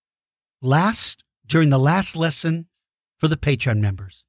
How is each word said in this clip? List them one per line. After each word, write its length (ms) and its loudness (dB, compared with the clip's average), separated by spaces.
Last, 640 0
during 240 4
the 80 4
last 380 0
lesson 500 -4
for 100 0
the 80 -2
Patreon 420 -2
members, 500 -6